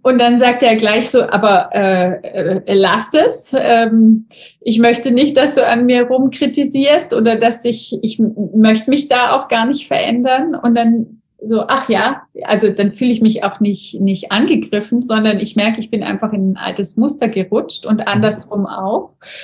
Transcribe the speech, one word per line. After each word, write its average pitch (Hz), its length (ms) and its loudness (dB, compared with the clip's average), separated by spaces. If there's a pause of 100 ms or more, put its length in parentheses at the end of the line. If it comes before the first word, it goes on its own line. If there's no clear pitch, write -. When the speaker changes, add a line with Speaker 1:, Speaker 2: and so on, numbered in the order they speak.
Speaker 1:
und 254 180 4
dann 240 160 4
sagt 247 240 2
er 226 140 4
gleich 214 340 0
so, 240 140 4
„Aber, 190 500 2
äh, 190 840 -2
äh, 196 180 -4
lasst 196 400 0
es. - 420 0
Ähm, 226 680 4 (340)
ich 220 180 -2
möchte 240 320 2
nicht, 269 240 2
dass 277 200 2
du - 100 2
an 240 220 2
mir 247 160 4
rumkritisierst 277 1080 0
oder 226 220 2
dass 226 300 0
ich, 233 380 -4
ich 220 160 -4
m-, 220 160 0 (200)
möchte 220 340 4
mich 285 180 0
da 247 280 0
auch 269 120 -4
gar 226 180 0
nicht 285 220 -4
verändern.“ 262 680 0
Und 233 220 0
dann 233 460 0 (220)
so, 214 240 -2
„Ach - 220 -2
ja“, 220 320 -2 (220)
also 208 280 0
dann 202 200 0
fühle 247 200 -2
ich 220 100 -2
mich 214 220 2
auch 196 160 -4
nicht, 202 400 -4
nicht 196 320 -2
angegriffen, 240 720 0
sondern 214 380 0
ich - 160 -6
merke, 220 240 0
ich - 100 -10
bin 202 140 -4
einfach 208 280 -6
in 190 200 -2
ein 180 60 -6
altes 185 380 -8
Muster 254 340 0
gerutscht - 580 -4
und 220 140 -2
Speaker 2:
Mhm. 214 60 -10
Speaker 1:
andersrum 208 600 -2
auch. 196 440 -6 (320)